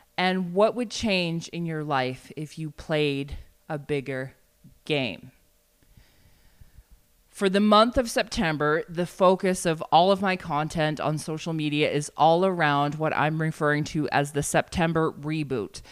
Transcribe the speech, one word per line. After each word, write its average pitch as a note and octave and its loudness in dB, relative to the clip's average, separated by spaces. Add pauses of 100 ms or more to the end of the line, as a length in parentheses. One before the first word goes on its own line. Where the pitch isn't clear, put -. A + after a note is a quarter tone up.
(160)
And F#3 0
what G#3 4
would A#3+ -4
change F3 -2
in E3+ -6
your D#3+ -4
life C3 -2
if D3+ -12
you D#3 -8
played C#3+ -2 (300)
a D#3 -6
bigger C3+ -6 (500)
game? C3 -4 (2000)
For G3+ -2
the G3 2
month G#3+ 6
of A#3+ 0
September, D#3 0
the E3+ -4
focus F#3 2
of E3 0 (100)
all F3 6
of F#3+ 2
my F#3+ 0
content D#3 -2
on D3+ 0
social D#3 -6
media D3+ 0
is D3 -4
all E3 4
around D3 2
what D#3 -2
I'm D#3 0
referring D#3 0
to D3+ -4
as C#3+ 0
the C#3+ -2
September D#3+ 0
reboot. C#3+ -6 (120)